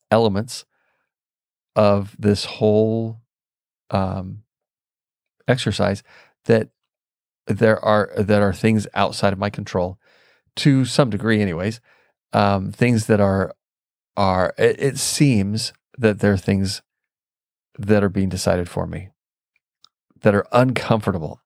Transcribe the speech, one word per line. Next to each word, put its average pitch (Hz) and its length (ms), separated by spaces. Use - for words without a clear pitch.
elements 110 560
of 101 440
this 104 260
whole, 110 760
um, 95 540
exercise 101 560
that 113 240
there 110 360
are, 104 340
that 104 240
are 98 120
things 110 400
outside 101 400
of 95 60
my 101 100
control 95 500
to 131 300
some 123 240
degree 104 320
anyways, 98 400
um, 101 380
things 120 360
that 107 120
are, 95 340
are, 92 420
it, 113 220
it 139 180
seems 110 760
that 107 220
there 101 140
are 95 40
things 98 440
that 101 260
are 101 60
being 95 200
decided 90 400
for 90 160
me 87 240
that 104 140
are 101 160
uncomfortable, 123 960